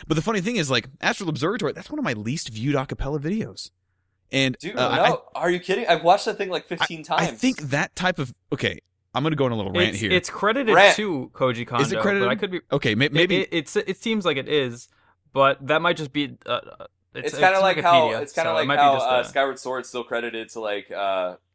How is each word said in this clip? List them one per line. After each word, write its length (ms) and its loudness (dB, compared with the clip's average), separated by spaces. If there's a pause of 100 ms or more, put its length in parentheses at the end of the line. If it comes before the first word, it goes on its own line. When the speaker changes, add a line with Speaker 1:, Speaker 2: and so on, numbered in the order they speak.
Speaker 1:
But 80 0
the 60 0
funny 200 -2
thing 160 -2
is, 120 -2
like, 200 0 (120)
Astral 280 -2
Observatory, 440 -2
that's 160 -16
one 80 -8
of 80 -4
my 80 -2
least 360 -6
viewed 260 -2
a 100 -2
cappella 340 -6
videos. 520 -6 (600)
And, 280 0
Speaker 2:
Dude, 160 -8
Speaker 1:
uh, 200 0
Speaker 2:
no, 260 4 (140)
Speaker 1:
I, 40 -8
Speaker 2:
are 100 0
you 100 0
kidding? 280 -2
I've 160 4
watched 220 6
that 120 -2
thing, 120 -4
like, 180 -4
fifteen 320 -4
Speaker 1:
I, 40 -14
Speaker 2:
times. 180 0
Speaker 1:
I 100 2
think 260 -2 (120)
that 260 -2
type 240 -2
of, 120 -6 (220)
okay, 240 -2 (380)
I'm 80 -2
gonna 140 0
go 80 2
on 80 0
a 20 -2
little 160 -4
rant 220 2
Speaker 3:
It's, 60 -4
Speaker 1:
here. 120 -2
Speaker 3:
it's 180 2
credited 460 0
Speaker 2:
Rant. 220 8
Speaker 3:
to 360 -4
Koji 320 -2
Kondo, 180 0
Speaker 1:
Is 100 -2
it 80 0
credited? 260 0
Speaker 3:
but 40 2
I 40 0
could 160 -6
be 80 -6 (120)
Speaker 1:
Okay, 220 2
may-, 120 2
Speaker 3:
it, 80 0
Speaker 1:
maybe 240 4
Speaker 3:
it, 140 -2
it's, 240 -4
it 220 -2
seems 260 -2
like 140 0
it 100 -6
is, 400 -2 (460)
but 320 2
that 160 2
might 160 2
just 160 -8
be, 320 -4
uh, 140 -2 (560)
it's, 140 -6
Speaker 2:
It's 60 -6
kinda 180 6
Speaker 3:
it's 80 4
Speaker 2:
like 180 4
how, 300 6
Speaker 3:
Wikipedia, 120 -4
Speaker 2:
it's 120 -10
kinda 160 -2
Speaker 3:
so 20 0
it 80 0
Speaker 2:
like 80 0
Speaker 3:
might 80 2
be 80 6
Speaker 2:
how, 140 8
Speaker 3:
just 120 0
Speaker 2:
uh, 120 2
Speaker 3:
a 40 -2
Speaker 2:
Skyward 320 0
Sword's 320 -6
still 140 -6
credited 460 -6
to, 100 -12
like, 320 -6
uh, 460 -2 (180)